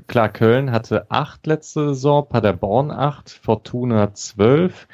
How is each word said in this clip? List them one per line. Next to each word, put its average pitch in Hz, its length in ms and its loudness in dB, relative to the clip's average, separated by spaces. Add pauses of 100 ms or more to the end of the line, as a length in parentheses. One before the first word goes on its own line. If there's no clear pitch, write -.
klar, 113 240 0
Köln 123 420 2
hatte 113 380 -4
acht - 380 -6
letzte 151 420 -4
Saison, 143 400 0
Paderborn 107 640 0
acht, - 400 -6
Fortuna 110 840 -2
zwölf 143 800 0